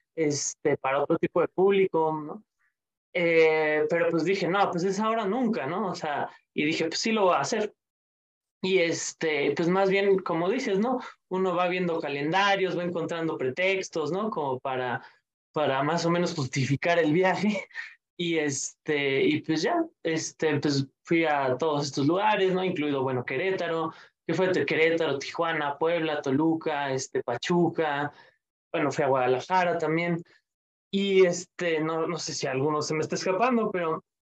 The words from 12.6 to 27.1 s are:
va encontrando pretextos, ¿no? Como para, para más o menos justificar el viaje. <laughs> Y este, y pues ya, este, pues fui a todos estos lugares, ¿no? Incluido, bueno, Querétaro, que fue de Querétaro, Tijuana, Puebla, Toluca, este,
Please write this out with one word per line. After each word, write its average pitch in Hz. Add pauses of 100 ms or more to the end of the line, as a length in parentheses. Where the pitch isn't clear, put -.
va 175
encontrando 165
pretextos, 165
¿no? 208
Como 139
para, 127 (500)
para 139
más 165
o 170
menos 175
justificar 139
el 151
viaje. 185
<laughs> - (380)
Y 170
este, 143
y 151
pues 156
ya, 330 (180)
este, 156
pues 139 (160)
fui 165
a 135
todos 151
estos 139
lugares, 190
¿no? 185
Incluido, 143
bueno, 127
Querétaro, 165 (320)
que 165
fue 180
de 156
Querétaro, 160
Tijuana, 156
Puebla, 160
Toluca, 147
este, 131